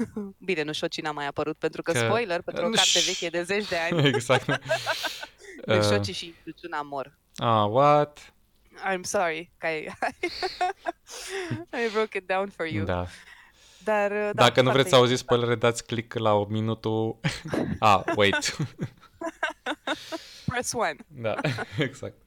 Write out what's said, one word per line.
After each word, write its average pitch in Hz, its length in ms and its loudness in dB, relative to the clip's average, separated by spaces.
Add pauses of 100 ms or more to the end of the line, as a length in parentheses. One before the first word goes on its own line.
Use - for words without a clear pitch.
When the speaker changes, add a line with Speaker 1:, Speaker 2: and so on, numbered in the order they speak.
Speaker 1:
<laughs> 196 460 -10
bine, 165 140 0
nu 151 100 -2
Shochi - 280 -4
n-a 160 100 -4
mai 147 160 -6
apărut, 151 320 -4
pentru 160 240 -4
că, 165 100 -2
Speaker 2:
Că 175 60 2
Speaker 1:
spoiler, 185 440 0
pentru - 220 -4
o 175 40 2
Speaker 2:
nu 226 60 -2
Speaker 1:
carte - 260 4
Speaker 2:
ș- 160 60 2
Speaker 1:
veche 180 220 -4
de 170 140 -2
zeci 196 260 -2
de 180 80 -2 (140)
ani. 160 160 4
Speaker 2:
<laughs> 135 80 4
Exact. - 320 0
Speaker 1:
<laughs> - 120 0 (1080)
Deci 110 100 4
Speaker 2:
Uh. 104 60 4
Speaker 1:
Shochi 104 300 2
și 170 220 -12 (120)
Intuciuna 160 360 -8
mor. 143 360 -8 (180)
Speaker 2:
Ah, 113 340 2
what? 147 640 4 (600)
Speaker 1:
I'm 185 100 -2
sorry 175 560 -2
că - 80 -6
ai, 156 180 -4
<laughs> 349 2000 -6
I 220 60 -2
broke 214 260 -2
it 185 80 -10
down 190 220 0
for 170 180 -6
you. 104 180 -4
Speaker 2:
Da. 90 220 -2 (800)
Speaker 1:
Dar, 208 260 2
uh, 208 60 -4
da, 208 160 -2
Speaker 2:
Dacă 120 300 4
nu 127 80 4
Speaker 1:
foarte - 20 -
Speaker 2:
vreți 135 160 4
să - 60 4
auziți 123 260 6
Speaker 1:
interesant. - 80 -14
Speaker 2:
spoilere, 120 260 4
dați 117 320 0
click - 280 -6
la 107 340 4
minutul, 110 720 -2 (280)
<laughs> - 320 -4
ah, 104 240 6 (140)
wait. 101 400 2
Speaker 1:
<laughs> - 1900 -8
Press 247 260 -4
one. 190 240 -2 (100)
Speaker 2:
Da, 117 280 -4 (260)
<laughs> 107 180 -8
exact. 127 380 -4 (100)